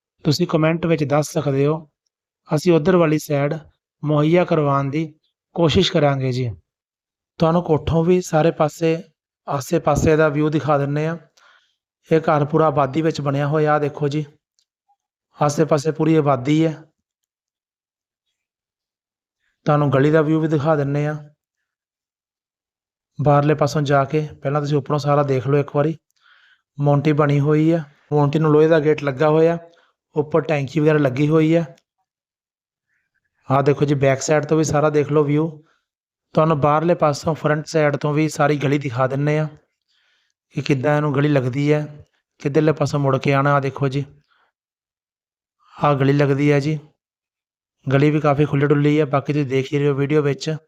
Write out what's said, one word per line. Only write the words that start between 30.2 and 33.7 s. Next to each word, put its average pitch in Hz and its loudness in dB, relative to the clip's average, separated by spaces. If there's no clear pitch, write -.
ਟੈਂਕੀ 143 -4
ਵਗੈਰਾ 151 2
ਲੱਗੀ 143 0
ਹੋਈ 156 2
ਹੈ। 170 0
ਆਹ 139 2
ਦੇਖੋ 143 2